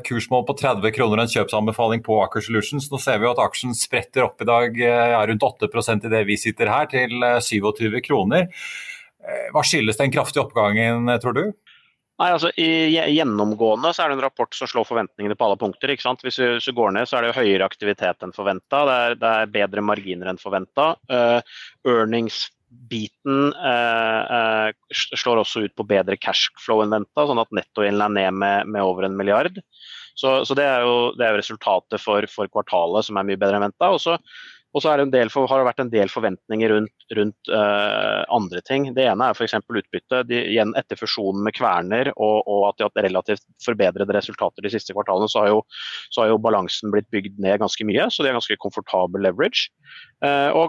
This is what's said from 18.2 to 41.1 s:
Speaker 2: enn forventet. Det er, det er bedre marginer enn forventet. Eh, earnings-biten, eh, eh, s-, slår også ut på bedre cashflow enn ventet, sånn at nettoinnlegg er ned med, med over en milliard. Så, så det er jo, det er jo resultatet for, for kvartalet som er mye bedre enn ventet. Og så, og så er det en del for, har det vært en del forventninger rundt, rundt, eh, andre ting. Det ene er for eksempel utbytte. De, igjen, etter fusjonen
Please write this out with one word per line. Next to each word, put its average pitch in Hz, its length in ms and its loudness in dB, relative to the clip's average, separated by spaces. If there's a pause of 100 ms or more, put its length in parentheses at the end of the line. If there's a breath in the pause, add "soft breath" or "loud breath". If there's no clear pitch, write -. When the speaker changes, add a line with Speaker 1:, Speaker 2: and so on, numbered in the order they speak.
Speaker 2:
enn 92 140 -12
forventet. 98 340 -4
Det 135 300 2
er, 120 160 0
det 117 160 0
er 110 160 2
bedre 101 340 -2
marginer 98 460 -4
enn 92 100 -4
forventet. 101 600 -2 (120)
Eh, 120 320 2 (440 loud breath)
earnings-biten, 120 1700 -2
eh, 117 720 0 (160)
eh, 110 340 0 (220)
s-, - 180 -4
slår 120 320 2
også 107 220 -4
ut 98 100 -8
på 104 120 -6
bedre 98 280 2
cashflow - 680 0
enn 107 120 0
ventet, 143 320 -2
sånn 127 120 0
at 113 120 -2
nettoinnlegg 104 560 0
er 104 80 -2 (160)
ned - 20 -2
med, 101 340 0
med 104 140 -4
over 92 220 0
en 95 140 -4
milliard. 127 420 0 (560 loud breath)
Så, 131 320 0
så 135 80 -2
det 143 80 2
er 127 240 2
jo, 120 300 2
det 120 100 2
er 110 80 4
jo 104 80 0
resultatet 104 560 -2
for, 104 280 2
for 101 200 -6
kvartalet 92 560 0
som 104 140 -6
er 98 100 -2
mye 98 80 -2
bedre 98 240 2
enn 101 140 0
ventet. 180 180 2
Og 170 80 2
så, 170 180 -2 (580 loud breath)
og 143 80 -2
så 156 80 2
er 147 60 4
det 139 80 4
en 139 60 -4
del 123 200 4
for, 135 160 2
har 135 120 4
det 127 120 2
vært - 140 -4
en 120 40 -6
del 104 220 2
forventninger 110 560 -2
rundt, 107 240 2 (240)
rundt, 107 320 -2
eh, 104 800 0
andre 90 380 -2
ting. 135 280 -2
Det 131 140 2
ene 113 220 2
er 110 80 0
for 117 80 -4
eksempel 110 340 -4
utbytte. 123 480 -4
De, 120 80 -2 (160)
igjen, 110 240 0
etter - 240 -6
fusjonen 101 460 -4